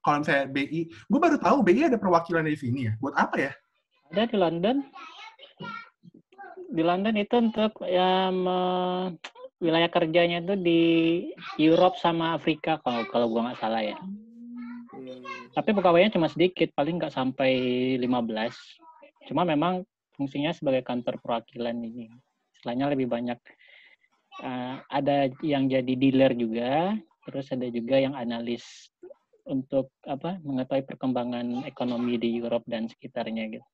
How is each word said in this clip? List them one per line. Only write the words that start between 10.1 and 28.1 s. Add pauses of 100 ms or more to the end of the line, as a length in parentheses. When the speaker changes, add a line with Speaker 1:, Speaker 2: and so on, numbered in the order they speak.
Speaker 2:
itu
di (760)
Europe
sama
Afrika
kalau,
kalau
gua
nggak
salah
ya.
Speaker 3:
Hmm. (320)
Speaker 2:
Tapi
pegawainya
cuma
sedikit,
paling
nggak
sampai (400)
lima
belas. (720)
Cuma
memang (320)
fungsinya
sebagai
kantor
perwakilan
ini. (400)
Istilahnya
lebih
banyak, (1040)
eh, (180)
ada (100)
yang
jadi
dealer
juga, (320)
terus
ada
juga
yang